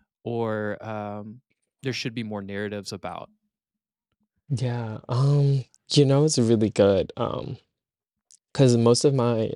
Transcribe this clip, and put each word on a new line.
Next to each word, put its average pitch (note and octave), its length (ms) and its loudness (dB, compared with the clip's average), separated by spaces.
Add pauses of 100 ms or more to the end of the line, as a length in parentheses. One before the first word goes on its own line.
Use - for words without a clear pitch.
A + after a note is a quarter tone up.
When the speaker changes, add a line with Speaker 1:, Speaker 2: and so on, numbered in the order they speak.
(240)
Speaker 1:
or, A2 600 -4
um, G#2+ 560 -10 (400)
there C3 120 -6
should A#2 200 -8
be A#2 100 -6
more G#2+ 180 -8
narratives G2+ 500 -8
about? F2+ 380 -12 (1160)
Speaker 2:
Yeah, A#2+ 500 -6 (100)
um, C#3 560 0 (280)
you D3 120 6
know, C#3 200 4
it's D#3 140 2
really A2+ 320 4
good, G2 460 4
um, - 400 -6 (1000)
'cause B2+ 220 6
most A#2 280 4
of C#3+ 100 4
my, A#2 420 0